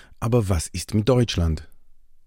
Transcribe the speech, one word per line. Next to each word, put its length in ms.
Aber 260
was 200
ist 260
mit 160
Deutschland? 580